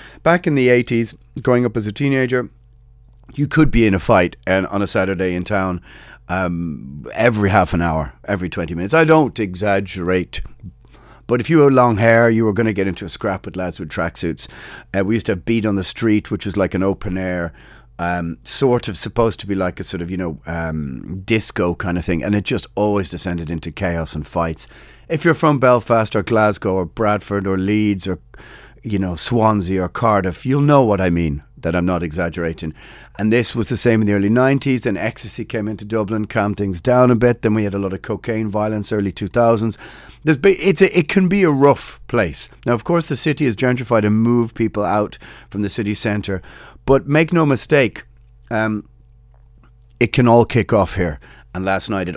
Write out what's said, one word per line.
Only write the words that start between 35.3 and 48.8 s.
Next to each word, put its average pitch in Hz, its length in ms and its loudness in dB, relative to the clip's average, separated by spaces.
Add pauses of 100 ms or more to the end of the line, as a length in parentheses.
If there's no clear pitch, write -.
came 107 240 -6
into 107 160 -8
Dublin, 107 400 -2
calmed 104 320 -2
things 95 240 -4
down 127 300 4
a 120 40 6
bit, 117 280 2
then 107 100 2
we 110 120 2
had 98 100 -4
a 101 40 -4
lot 95 140 -4
of 95 80 -8
cocaine 110 480 -4
violence, 107 420 -4
early 98 220 -2
two 101 160 -8
thousands. 117 480 2 (480)
There's 147 140 2
be-, 196 140 4
it's 175 280 0
a, 185 180 4
it - 100 0
can 185 200 2
be 196 140 2
a 165 80 4
rough 139 580 2
place. 92 400 -2 (160)
Now, 120 80 0
of 117 120 -2
course, 170 240 0
the 135 80 -2
city 151 280 -2
is 113 120 0
gentrified 123 500 2
and 107 160 2
moved 117 340 2
people 104 300 0
out 104 320 -2 (320)
from 101 100 -6
the 101 80 -2
city 104 240 -4
centre, 101 480 -4 (460)
but 135 200 2
make 151 240 2
no 165 140 2
mistake, 139 600 2 (460)
um, 110 380 -4 (1080)